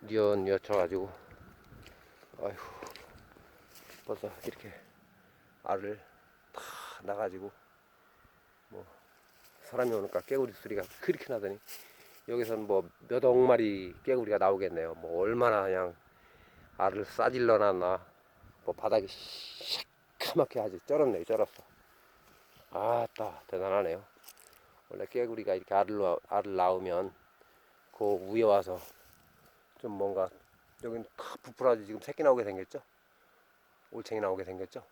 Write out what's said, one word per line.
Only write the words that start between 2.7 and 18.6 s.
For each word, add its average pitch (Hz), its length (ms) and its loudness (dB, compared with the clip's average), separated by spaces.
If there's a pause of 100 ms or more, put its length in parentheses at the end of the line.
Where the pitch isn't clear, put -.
벌써 107 240 -8 (160)
이렇게 - 260 -14 (920)
알을 101 360 -6 (540)
다 - 80 -14 (400)
나가지고, 98 500 -6 (1200)
뭐 95 160 -18 (800)
사람이 123 280 0
오니까 101 280 -2
깨구리 131 340 -2
소리가 104 280 -6 (200)
그렇게 - 280 -2
나더니 101 280 -4 (680)
여기서는 113 400 -4
뭐 95 220 2 (180)
몇 123 200 0
억 123 100 8
마리 107 680 4
깨구리가 110 360 0
나오겠네요. 92 560 2
뭐 82 260 -4
얼마나 110 440 4
그냥 92 300 0 (840)
알을 98 260 0
싸질러 117 540 4
놨나. 92 440 2 (600)